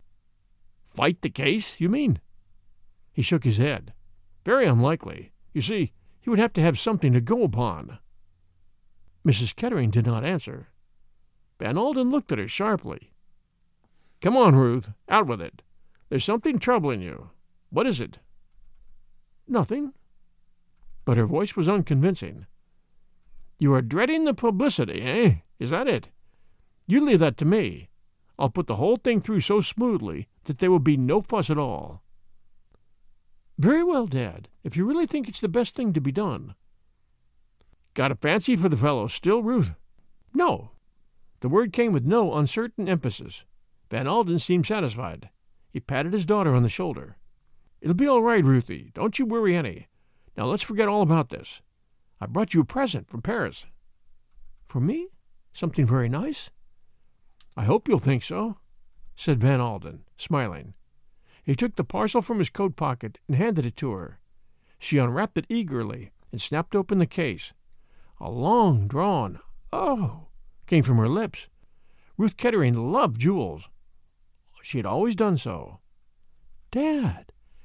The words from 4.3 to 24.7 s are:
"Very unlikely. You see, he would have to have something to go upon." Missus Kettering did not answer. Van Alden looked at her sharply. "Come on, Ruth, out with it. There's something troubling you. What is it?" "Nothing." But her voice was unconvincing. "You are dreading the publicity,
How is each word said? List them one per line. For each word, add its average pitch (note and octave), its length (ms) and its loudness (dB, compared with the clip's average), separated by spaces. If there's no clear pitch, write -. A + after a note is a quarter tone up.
"Very B3 220 4
unlikely. C3 640 0
You - 80 -2
see, F3 320 -2
he - 100 -6
would G#3+ 80 4
have A3+ 160 2
to E3+ 80 2
have D#3 160 4
something E3 340 2
to B2 80 4
go A3+ 220 2
upon." G#2+ 560 -2
Missus A#2 280 2
Kettering F3+ 380 -2
did A2 160 2
not A#2 180 0
answer. D3+ 440 -6
Van A2 180 -4
Alden B3+ 340 0
looked C#4 220 0
at A#2+ 60 0
her F#2+ 100 -6
sharply. - 640 -4
"Come A3 160 2
on, G#3 180 8
Ruth, B2 380 4
out G#3 180 2
with A#2 140 -4
it. - 220 -14
There's C3+ 160 -2
something A#3 340 0
troubling D3 440 0
you. D2+ 280 -12
What G3 180 0
is F3 140 -2
it?" - 200 -12
"Nothing." C4+ 460 -2
But A#2 140 2
her A2+ 80 4
voice E3+ 300 -2
was E3 120 2
unconvincing. D#3 800 0
"You C#3 160 4
are C3 80 4
dreading B3 420 0
the C#4+ 100 2
publicity, G3 680 0